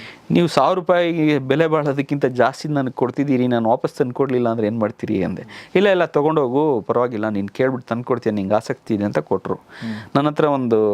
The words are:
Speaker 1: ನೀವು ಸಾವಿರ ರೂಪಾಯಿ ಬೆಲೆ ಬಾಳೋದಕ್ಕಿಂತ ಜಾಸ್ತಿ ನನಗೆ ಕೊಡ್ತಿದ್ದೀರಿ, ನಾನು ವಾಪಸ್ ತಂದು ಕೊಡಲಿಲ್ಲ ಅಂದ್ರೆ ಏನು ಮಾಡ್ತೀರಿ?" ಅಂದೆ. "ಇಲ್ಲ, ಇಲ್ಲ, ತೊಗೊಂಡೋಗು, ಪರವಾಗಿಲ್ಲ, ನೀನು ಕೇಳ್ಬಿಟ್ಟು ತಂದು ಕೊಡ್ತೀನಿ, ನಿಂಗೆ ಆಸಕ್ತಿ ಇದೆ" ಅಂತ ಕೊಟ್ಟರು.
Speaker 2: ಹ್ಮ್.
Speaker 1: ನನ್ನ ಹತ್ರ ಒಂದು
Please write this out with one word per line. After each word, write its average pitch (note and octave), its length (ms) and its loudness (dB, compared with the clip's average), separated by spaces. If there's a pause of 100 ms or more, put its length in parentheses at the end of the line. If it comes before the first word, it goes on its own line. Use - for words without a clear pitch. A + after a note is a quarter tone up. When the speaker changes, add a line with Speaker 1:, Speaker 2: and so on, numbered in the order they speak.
(300)
Speaker 1:
ನೀವು E3+ 180 0
ಸಾವಿರ E3 300 2
ರೂಪಾಯಿ E3 600 2
ಬೆಲೆ C3+ 280 2
ಬಾಳೋದಕ್ಕಿಂತ C#3+ 600 0
ಜಾಸ್ತಿ B2 420 0
ನನಗೆ C#3 240 -2
ಕೊಡ್ತಿದ್ದೀರಿ, B2+ 540 0
ನಾನು A#2 220 0
ವಾಪಸ್ C3 260 0
ತಂದು B2 200 -2
ಕೊಡಲಿಲ್ಲ B2+ 340 0
ಅಂದ್ರೆ A2+ 180 0
ಏನು A2+ 120 -2
ಮಾಡ್ತೀರಿ?" G#2 460 -2
ಅಂದೆ. - 500 -10
"ಇಲ್ಲ, G3 140 4
ಇಲ್ಲ, F3+ 160 2
ತೊಗೊಂಡೋಗು, D3 760 2
ಪರವಾಗಿಲ್ಲ, A2+ 480 -2
ನೀನು G2+ 200 -4
ಕೇಳ್ಬಿಟ್ಟು C3 400 -2
ತಂದು A#2+ 160 -4
ಕೊಡ್ತೀನಿ, A2+ 320 -2
ನಿಂಗೆ G2+ 180 0
ಆಸಕ್ತಿ G#2+ 400 -4
ಇದೆ" G2+ 100 0
ಅಂತ G2+ 140 -2
ಕೊಟ್ಟರು. - 360 -2
Speaker 2:
ಹ್ಮ್. G#2+ 640 -10
Speaker 1:
ನನ್ನ D3 120 4
ಹತ್ರ D3+ 160 0
ಒಂದು B2+ 340 2 (160)